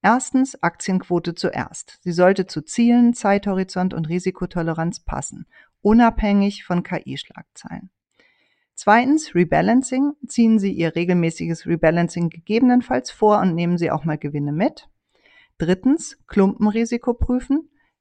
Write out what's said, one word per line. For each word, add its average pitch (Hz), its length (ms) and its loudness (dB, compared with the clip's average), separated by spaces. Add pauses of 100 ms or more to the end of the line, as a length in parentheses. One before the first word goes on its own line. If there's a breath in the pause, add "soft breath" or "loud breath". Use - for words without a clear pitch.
Erstens, 262 580 0
Aktienquote 175 760 -2
zuerst. - 680 -8
Sie 180 80 -6
sollte 180 360 2
zu - 160 -10
Zielen, 240 520 4
Zeithorizont 190 800 -2
und 160 140 -6
Risikotoleranz 170 960 -4
passen, - 420 -10 (360 soft breath)
unabhängig 208 800 2
von 175 180 -2
K-I-Schlagzeilen. - 1080 -14 (840)
Zweitens, 254 600 2
Rebalancing. 240 800 2 (120)
Ziehen 226 320 2
Sie 196 140 -2
Ihr 165 240 -4
regelmäßiges 170 720 -2
Rebalancing 170 600 0
gegebenenfalls 247 840 0
vor 208 280 2
und 185 140 0
nehmen 170 240 0
Sie 165 140 -2
auch 147 120 -4
mal 151 140 -2
Gewinne 143 340 -6
mit. 190 360 -4 (720 soft breath)
Drittens, 185 680 -2
Klumpenrisiko 220 880 0
prüfen. 254 560 -4 (300)